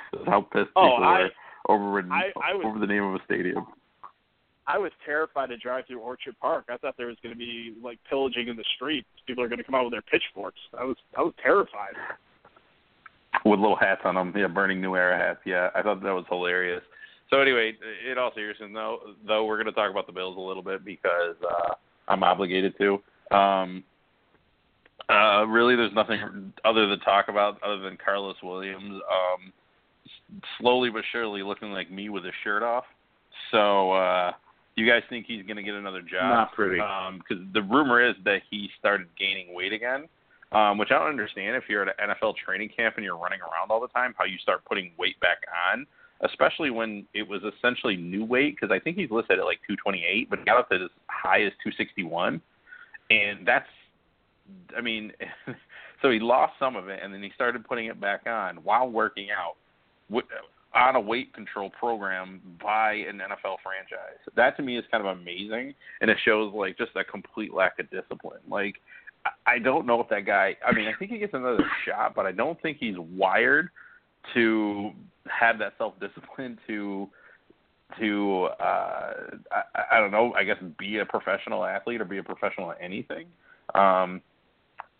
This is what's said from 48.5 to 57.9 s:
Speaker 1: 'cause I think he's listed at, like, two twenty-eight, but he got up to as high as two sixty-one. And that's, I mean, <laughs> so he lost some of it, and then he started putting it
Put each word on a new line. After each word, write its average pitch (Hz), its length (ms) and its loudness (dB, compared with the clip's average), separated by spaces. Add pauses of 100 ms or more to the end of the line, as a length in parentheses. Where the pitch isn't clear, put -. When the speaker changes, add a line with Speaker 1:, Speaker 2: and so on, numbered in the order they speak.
Speaker 1:
'cause 101 120 -2
I 95 80 4
think 165 180 -4
he's 190 140 -4
listed 107 280 2
at, 92 60 -2
like, 87 220 -2
two 101 100 -2
twenty-eight, 92 540 -2
but 98 80 -2
he - 60 -16
got 113 140 6
up 123 120 2
to 95 60 2
as 92 140 -6 (180)
high - 340 2
as 101 100 0 (100)
two 107 100 -4
sixty-one. 90 680 -4 (720)
And 101 340 2
that's, 123 240 2 (1080)
I 120 40 -4
mean, 110 400 -6
<laughs> - 400 -12 (400)
so 135 100 6
he 110 100 4
lost 123 380 4
some 131 180 -2
of 92 120 -10
it, 98 140 -10
and 98 100 -12
then 98 100 -14
he 101 80 -12
started 120 360 -2
putting 117 200 -4
it 110 140 -12